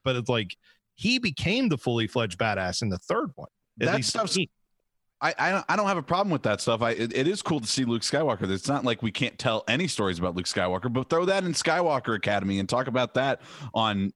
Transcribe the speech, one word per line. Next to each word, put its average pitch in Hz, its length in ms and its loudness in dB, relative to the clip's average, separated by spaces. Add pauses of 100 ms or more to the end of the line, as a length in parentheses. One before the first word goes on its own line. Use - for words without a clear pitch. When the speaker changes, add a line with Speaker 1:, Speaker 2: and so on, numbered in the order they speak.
Speaker 1:
but 131 100 2
it's 120 140 -2
like, 113 280 0 (380)
he 247 240 0
became 226 500 0
the 151 100 2
fully 117 280 0
fledged 104 320 -2
badass 98 440 0
in 107 80 0
the 90 80 -2
third 220 360 -2
one. - 140 -16 (320)
At 120 60 2
Speaker 2:
That 180 100 2
Speaker 1:
least - 140 0
Speaker 2:
stuff's 220 240 0
Speaker 1:
he 180 160 0 (720)
Speaker 2:
I, 156 160 0
I, 185 340 0
I 170 40 2
don't 202 140 2
have 196 80 0
a 160 60 -2
problem 185 280 2
with 151 140 0
that 104 160 2
stuff. 113 200 0
I, 117 120 2
it, 117 200 -2
it 135 140 2
is 202 160 0
cool 156 160 0
to 110 80 -6
see 131 180 0
Luke 117 180 0
Skywalker. 123 460 0
It's 95 200 -2
not 139 160 0
like 120 180 0
we 110 80 0
can't - 260 -2
tell 113 300 0
any 143 220 0
stories 95 320 0
about 90 160 -2
Luke 90 100 -4
Skywalker, 92 460 0
but 127 180 -2
throw 165 140 2
that 196 180 2
in 175 120 -2
Skywalker 156 600 2
Academy 98 460 2
and 98 80 -2
talk 127 180 0
about 123 280 0
that 131 260 2 (340)
on 104 420 2